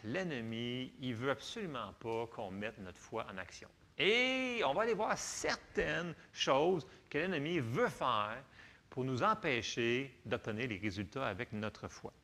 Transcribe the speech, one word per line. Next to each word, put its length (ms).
L'ennemi, 960
il 140
veut 160
absolument 680
pas 280
qu'on 240
mette 280
notre 200
foi 340
en 60
action. 320
Et 680
on 100
va 80
aller 120
voir 220
certaines 1000
choses 540
que 100
l'ennemi 420
veut 280
faire 540
pour 140
nous 180
empêcher 1000
d'obtenir 440
les 100
résultats 480
avec 260
notre 360
foi. 240